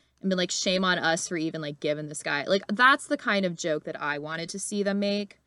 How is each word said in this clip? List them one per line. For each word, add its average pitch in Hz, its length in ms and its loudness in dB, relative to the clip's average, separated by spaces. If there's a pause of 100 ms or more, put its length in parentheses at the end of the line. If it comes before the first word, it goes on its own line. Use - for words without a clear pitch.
(220)
and 196 80 -2
been 185 80 2
like, 180 140 0
"Shame 190 320 2
on 180 160 4
us 165 280 2
for 180 100 -4
even, 160 240 -4
like, 147 180 -8
giving 151 300 -2
this 143 120 -10
guy." 147 220 -2
Like, 196 240 2
that's 254 400 4
the 294 100 0
kind 202 280 0
of 175 100 -2
joke 156 300 -2
that 156 140 -8
I 147 200 -2
wanted 160 300 -8
to 202 100 -10
see 202 240 -2
them 196 160 0
make. 202 480 -2